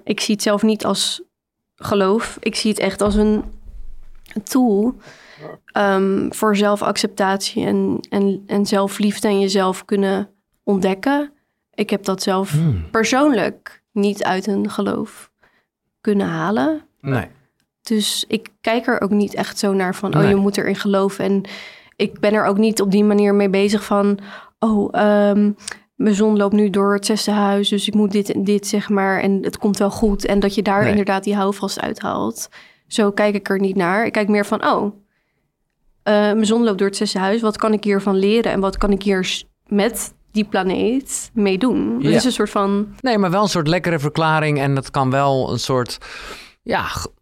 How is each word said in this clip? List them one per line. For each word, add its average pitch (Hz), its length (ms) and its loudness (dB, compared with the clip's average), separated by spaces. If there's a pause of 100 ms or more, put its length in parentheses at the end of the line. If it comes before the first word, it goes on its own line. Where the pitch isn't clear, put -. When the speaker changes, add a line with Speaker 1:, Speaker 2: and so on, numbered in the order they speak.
Speaker 1:
ik - 160 -4
zie 220 140 0
het 202 80 -4
zelf 208 200 2
niet 220 220 2
als - 380 -2 (540)
geloof. 202 640 0
Ik - 140 -4
zie - 160 0
het 202 100 -2
echt 190 220 -2
als 208 120 2
een 214 280 2 (1000)
tool, 240 500 2 (720)
ehm, 196 640 0
voor 214 260 0
zelfacceptatie 202 1120 0
en, 196 320 0 (100)
en, 196 380 0
en 202 200 0
zelfliefde 202 600 0
en 196 120 2
jezelf 190 440 0
kunnen 196 460 -2 (340)
ontdekken. 202 680 0 (420)
Ik 214 160 -4
heb 196 140 -2
dat 190 180 -4
zelf 196 280 -2
Speaker 2:
Hmm. 147 400 0
Speaker 1:
persoonlijk 233 920 0 (100)
niet 202 320 0
uit 185 220 -2
een 202 240 -2
geloof - 600 -6 (680)
kunnen 202 260 0
halen. 214 560 -2 (180)
Speaker 2:
Nee. 131 260 -2 (560)
Speaker 1:
Dus - 460 -2
ik 220 200 -4 (120)
kijk 240 260 -2
er 233 140 0
ook 190 100 -2
niet 208 240 0
echt - 240 -6
zo 202 140 0
naar 190 220 0
van, 190 200 -4
"Oh, - 60 4
Speaker 2:
Nee. 202 80 6
Speaker 1:
je 202 80 4
moet 196 200 0
erin 196 200 -2
geloven." 196 480 0
En 196 180 0 (540)
ik 196 240 -4
ben 208 120 2
er 214 120 2
ook 196 140 2
niet 220 220 2
op 196 100 2
die 208 140 6
manier 208 300 4
mee 202 160 4
bezig 202 340 2
van, 202 340 2 (400)
"Oh, 214 340 2
ehm, 208 580 4 (440)
mijn 214 200 2
zon 214 220 4
loopt 202 180 2
nu 208 160 4
door 202 240 2
het 202 120 -2
zesde 208 240 0
huis, 202 380 2
dus 208 200 0
ik 208 60 -2
moet 208 180 2
dit 202 220 0
en 196 100 -2
dit, 202 220 0
zeg 208 220 -2
maar, 190 320 0
en 196 220 2
het - 160 -6
komt 202 200 0
wel 202 120 2
goed." 202 340 0
En 202 160 2
dat 196 140 0
je 214 80 0
daar 202 180 0
Speaker 2:
Nee. 214 100 0
Speaker 1:
inderdaad 196 340 0
die 202 100 0
houvast 196 460 -2
uithaalt. - 680 -6 (380)
Zo 202 240 0
kijk 208 240 0
ik 202 140 -6
er 196 120 0
niet 190 160 0
naar. 190 300 0
Ik - 60 -4
kijk 208 160 0
meer 208 180 2
van, - 200 -2
"Oh, 214 180 0 (1160)
eh, 208 100 0
mijn 208 340 2
zon 233 180 2
loopt 202 140 0
door 196 100 0
het 196 80 -6
zesde 208 220 -4
huis. 196 220 0
Wat 214 160 -2
kan 220 160 0
ik 208 120 -2
hiervan 196 320 0
leren 202 360 2
en 196 80 0
wat 196 180 -2
kan 208 140 2
ik 196 100 0
hier 190 220 0
s-, - 200 -8 (220)
met 202 480 -2 (180)
die 208 120 0
planeet 202 880 -2
mee 196 240 2
doen?" 214 360 0
Het 240 80 -4
Speaker 2:
Ja. 143 140 4
Speaker 1:
is 233 80 2
een 247 80 2
soort 208 180 -2
van 202 500 0
Speaker 2:
Nee, 240 180 0
maar 185 120 2
wel 196 120 2
een 202 60 2
soort 160 200 0
lekkere 170 300 0
verklaring. 156 600 0
En 139 140 2
dat 135 160 -4
kan 131 200 0
wel 135 420 2
een 120 60 -2
soort, 127 400 -2 (640)
ja, 208 200 -2
g-, - 240 -8 (160)